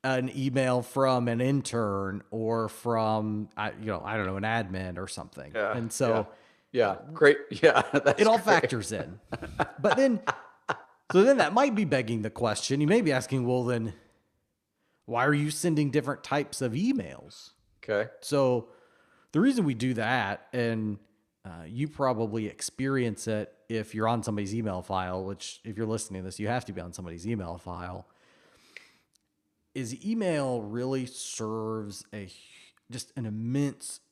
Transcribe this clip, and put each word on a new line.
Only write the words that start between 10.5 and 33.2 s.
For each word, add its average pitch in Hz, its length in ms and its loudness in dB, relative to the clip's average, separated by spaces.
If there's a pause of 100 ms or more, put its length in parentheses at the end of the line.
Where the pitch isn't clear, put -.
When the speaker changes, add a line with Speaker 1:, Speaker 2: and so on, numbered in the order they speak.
Speaker 1:
so 185 120 8
then 262 140 8
that 170 160 2
might 254 220 4
be 208 100 2
begging 120 380 0
the 110 80 -4
question. 120 500 0
You 151 60 4
may 214 140 6
be 160 100 2
asking, 127 360 0
"Well, 127 160 2
then 117 300 -2 (1120)
why 117 200 0
are 147 100 4
you 147 160 0
sending 151 400 0
different 135 320 0
types 147 400 -2
of 123 100 -2
emails?" 127 800 -4 (320)
Speaker 2:
Okay. 107 260 0 (120)
Speaker 1:
So 127 480 2 (640)
the 147 60 4
reason 247 260 4
we 135 100 2
do 127 180 -2
that, 110 580 -2
and, 110 460 -2 (480)
uh, 85 220 -14
you 120 200 -6
probably 117 600 -2
experience 127 800 -4
it 107 260 -4 (160)
if 110 240 -4
you're 110 140 0
on 113 160 0
somebody's 104 320 -4
email 104 260 -2
file, 92 420 -4
which - 400 -10
if 107 140 -10
you're 113 100 -2
listening 107 360 -6
to - 20 -10
this, 95 140 -10
you 104 80 -4
have 123 180 -2
to 101 80 -10
be 87 80 -8
on 87 100 -12
somebody's 85 360 -12
email 92 320 -4
file, 90 480 -12 (1700)
is 127 300 -8
email 160 560 0
really 123 440 -4
serves 110 1080 -6
a 104 120 -10
hu-, 90 60 -18 (600)
just 120 240 -12
an 123 100 -6